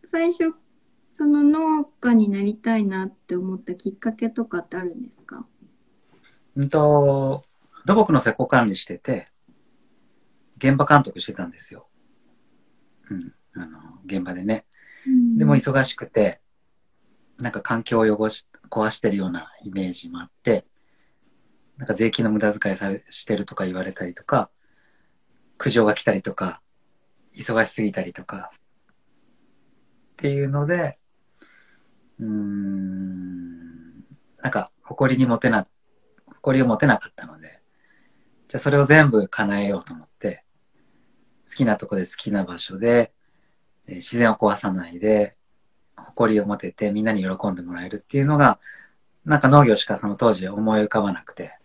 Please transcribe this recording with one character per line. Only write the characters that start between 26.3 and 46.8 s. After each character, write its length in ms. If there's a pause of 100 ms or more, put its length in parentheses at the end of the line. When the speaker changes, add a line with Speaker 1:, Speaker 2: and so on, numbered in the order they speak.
Speaker 2:
か、 280 (720)
忙 320
し 60
す 100
ぎ 100
た 100
り 120
と 100
か、 300
っ 20 (1600)
て 140
い 140
う 60
の 160
で、 320 (1200)
う 60
ー 40
ん、 1800 (360)
な 60
ん 40
か 200 (100)
誇 340
り 60
に 80
持 80
て 120
な-、 180 (580)
誇 320
り 60
を 40
持 100
て 100
な 100
か 120
っ 40
た 140
の 120
で、 220 (840)
じ 80
ゃ 20
あ 40
そ 100
れ 80
を 60
全 240
部 180
叶 340
え 60
よ 120
う 40
と 100
思 120
っ 20 (100)
て、 280 (1000)
好 60
き 140
な 100
と 120
こ 100
で 80
好 80
き 180
な 140
場 120
所 220
で、 340 (720)
え 60
ー、 60
自 200
然 140
を 40
壊 220
さ 140
な 180
い 100
で、 360 (600)
誇 360
り 60
を 60
持 120
て 140
て 200